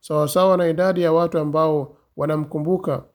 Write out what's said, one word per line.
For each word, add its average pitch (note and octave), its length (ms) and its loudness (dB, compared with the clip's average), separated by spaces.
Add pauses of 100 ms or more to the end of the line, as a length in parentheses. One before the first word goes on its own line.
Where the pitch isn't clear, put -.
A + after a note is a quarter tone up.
sawasawa E3 560 2
na F3 100 2
idadi F3+ 340 0
ya E3 120 2
watu E3+ 260 0
ambao D3+ 560 0 (220)
wanamkumbuka D#3 840 -2 (120)